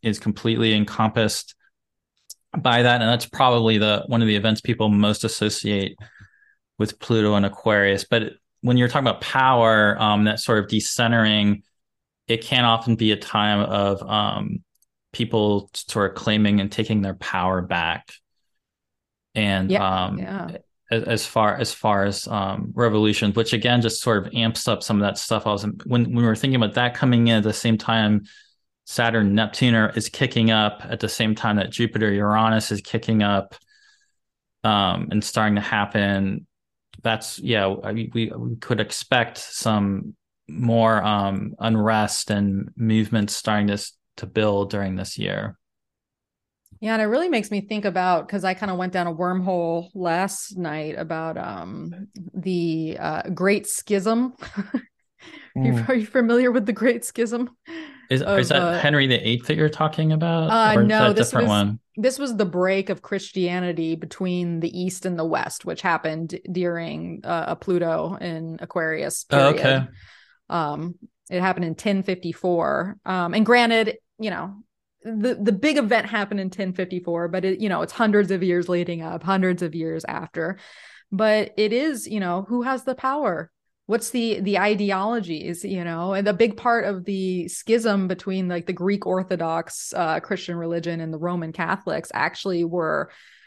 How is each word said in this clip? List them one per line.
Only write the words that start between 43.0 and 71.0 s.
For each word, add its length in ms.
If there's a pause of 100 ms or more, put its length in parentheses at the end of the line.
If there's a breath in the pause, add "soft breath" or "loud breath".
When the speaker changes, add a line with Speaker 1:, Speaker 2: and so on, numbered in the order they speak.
Speaker 1:
starting 320
to 60
s-, 200 (240)
to 80
build 460
during 240
this 240
year. 360 (1200)
Speaker 2:
Yeah, 140
and 100
it 20
really 240
makes 220
me 100
think 240
about, 420
'cause 160
I 120
kinda 180
went 180
down 140
a 80
wormhole 800
last 640
night 400
about, 400
um, 680 (260)
the, 640
uh, 300
Great 380
Schism. 720
<laughs> 40 (1120 loud breath)
Are 80
you, 100
Speaker 1:
Mm. 160
Speaker 2:
are 60
you 100
familiar 440
with 160
the 60
Great 320
Schism 460 (600 loud breath)
Speaker 1:
Is, 120
Speaker 2:
of, 180
Speaker 1:
is 100
that 120
Speaker 2:
uh, 180
Speaker 1:
Henry 280
the 80
Eighth 320
that 100
you're 100
talking 460
about? 360
Speaker 2:
Uh, 300
Speaker 1:
Or 40
is 40
Speaker 2:
no, 120
Speaker 1:
that 100
a 40
Speaker 2:
this 140
Speaker 1:
different 200
Speaker 2:
was, 100
Speaker 1:
one? 220 (180)
Speaker 2:
this 200
was 200
the 80
break 440
of 120
Christianity 920
between 640
the 180
East 260
and 140
the 60
West, 400
which 160
happened 580 (100)
during, 760
uh, 240
a 80
Pluto 580
in 460
Aquarius 680
Speaker 1:
Oh, 220
Speaker 2:
period. 140
Speaker 1:
okay. 220 (600 soft breath)
Speaker 2:
Um, 480 (340)